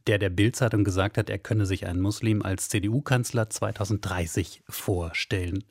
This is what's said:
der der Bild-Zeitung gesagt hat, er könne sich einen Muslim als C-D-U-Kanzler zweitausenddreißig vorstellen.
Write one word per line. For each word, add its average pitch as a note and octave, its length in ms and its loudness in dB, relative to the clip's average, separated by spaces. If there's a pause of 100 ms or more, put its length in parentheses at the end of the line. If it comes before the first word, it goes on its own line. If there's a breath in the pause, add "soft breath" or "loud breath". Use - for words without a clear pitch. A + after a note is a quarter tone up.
der G#2+ 100 4
der G2 140 2
Bild-Zeitung G#2+ 520 2
gesagt F#2+ 360 2
hat, G#2+ 100 0
er G#2 80 -2
könne G#2 300 0
sich F#2+ 180 -2
einen F2+ 160 -2
Muslim G#2 400 0
als F#2+ 280 -2
C-D-U-Kanzler A#2 840 0
zweitausenddreißig G2 1160 -2
vorstellen. F2+ 1040 -4